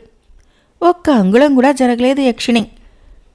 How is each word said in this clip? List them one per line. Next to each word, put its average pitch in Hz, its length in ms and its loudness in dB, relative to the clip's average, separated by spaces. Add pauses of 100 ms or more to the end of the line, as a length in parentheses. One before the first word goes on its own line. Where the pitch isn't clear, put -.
(840)
ఒక్క 349 280 0
అంగుళం 240 440 2
కూడా 254 180 2
జరగలేదు 254 480 -2
యక్షిణి. 240 460 -2 (680)